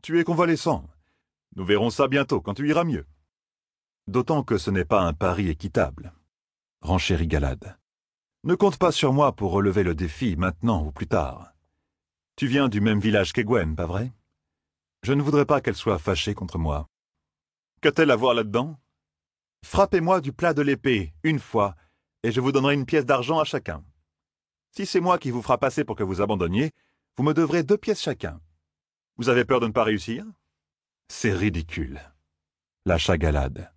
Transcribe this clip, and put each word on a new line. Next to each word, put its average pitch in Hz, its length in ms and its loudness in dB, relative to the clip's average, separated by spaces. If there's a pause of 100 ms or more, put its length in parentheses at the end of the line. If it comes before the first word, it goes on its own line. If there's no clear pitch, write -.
Tu 165 160 -2
es 170 60 4
convalescent. 165 640 0 (680)
Nous 92 80 -6
verrons 104 240 4
ça 139 180 0
bientôt, 135 320 0
quand 101 140 -6
tu 143 160 -4
iras 170 160 2
mieux. 107 200 -4 (1000)
D'autant 127 360 0
que 113 140 0
ce 101 140 -2
n'est 92 140 0
pas 101 160 2
un 85 100 2
pari 90 380 -2
équitable, 76 640 -4 (680)
renchérit 82 480 0
Galad. 69 500 -4 (680)
Ne 175 100 2
compte 196 220 2
pas 175 160 2
sur 143 180 2
moi 139 240 4
pour 98 160 -2
relever 98 320 2
le 87 100 0
défi 87 440 -4
maintenant 92 480 -2
ou 76 80 -8
plus 92 140 -8
tard. 71 440 -4 (880)
Tu 143 100 -2
viens 135 220 2
du 104 100 -2
même 104 220 2
village 104 320 2
qu'Egwene, 104 420 0
pas 82 120 -4
vrai ? 110 260 -6 (920)
Je 120 80 -2
ne 143 100 2
voudrais 143 240 2
pas 143 140 2
qu'elle 117 160 -2
soit 98 240 -2
fâchée 101 340 -2
contre 90 240 -8
moi. 73 300 -4 (960)
Qu'a-t-elle 151 300 4
à 120 40 8
voir 120 180 2
là-dedans ? 117 460 -2 (840)
Frappez-moi 185 560 2
du 135 100 -6
plat 170 220 0
de 143 80 0
l'épée, 123 520 0 (100)
une 156 160 0
fois, 101 360 0 (480)
et 117 80 0
je 120 80 0
vous 131 140 2
donnerai 139 220 2
une 135 100 -2
pièce 143 200 0
d'argent 135 320 2
à 156 60 2
chacun. 98 400 -6 (880)
Si 196 140 -6
c'est 180 160 0
moi 175 160 2
qui 139 120 -4
vous 120 120 -4
fera 127 160 2
passer 139 260 -2
pour 104 140 -6
que 107 60 -2
vous 95 180 -2
abandonniez, 101 500 0 (460)
vous 127 60 -2
me 151 100 2
devrez 160 300 2
deux 208 160 2
pièces - 220 -4
chacun. 82 380 -8 (800)
Vous 120 120 0
avez 123 140 4
peur 127 160 2
de 117 60 2
ne 110 60 -2
pas 117 120 2
réussir ? 113 400 -2 (840)
C'est - 260 -2
ridicule, 80 680 -4 (840)
lâcha 87 320 2
Galad. 71 600 -2